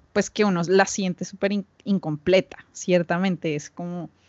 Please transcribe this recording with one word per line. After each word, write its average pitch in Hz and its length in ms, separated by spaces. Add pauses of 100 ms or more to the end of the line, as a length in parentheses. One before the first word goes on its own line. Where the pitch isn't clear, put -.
(120)
pues, 202 180
que - 140
uno 180 240
la 190 180
siente 185 380
súper 196 300
in-, 202 120 (200)
incompleta, 180 720 (160)
ciertamente, 175 840
es 147 140
como, 175 400 (200)